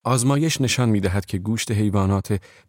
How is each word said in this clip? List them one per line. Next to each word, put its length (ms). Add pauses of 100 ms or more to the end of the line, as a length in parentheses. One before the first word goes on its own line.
آزمایش 560
نشان 280
می‌دهد 380
که 120
گوشت 320
حیوانات 720 (260)